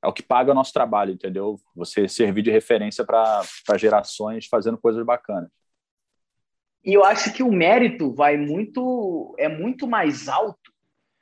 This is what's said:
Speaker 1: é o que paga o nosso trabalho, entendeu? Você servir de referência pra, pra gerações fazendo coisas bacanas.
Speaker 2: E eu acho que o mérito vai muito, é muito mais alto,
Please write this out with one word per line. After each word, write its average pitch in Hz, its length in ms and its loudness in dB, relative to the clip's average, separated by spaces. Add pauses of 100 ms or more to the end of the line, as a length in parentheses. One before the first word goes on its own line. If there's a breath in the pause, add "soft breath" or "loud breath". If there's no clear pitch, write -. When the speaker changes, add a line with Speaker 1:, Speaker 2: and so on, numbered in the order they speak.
Speaker 1:
é - 40 0
o - 60 -4
que - 80 -14
paga 127 300 2
o 139 40 4
nosso 135 160 0
trabalho, 104 400 0
entendeu? 98 480 -8 (160)
Você 92 320 -2
servir 104 360 0
de 110 80 2
referência 107 520 0
pra, 220 380 2 (240)
pra 107 140 2
gerações 107 680 0
fazendo 113 320 -2
coisas 117 260 0
bacanas. 104 460 -4 (1300)
Speaker 2:
E 190 100 -2
eu 202 100 8
acho 214 300 2
que 254 100 -4
o 247 80 2
mérito 185 600 2
vai 147 260 2
muito, 196 1000 -6
é 151 100 -2
muito 202 400 -6
mais 160 400 -2
alto, 180 460 -4 (480)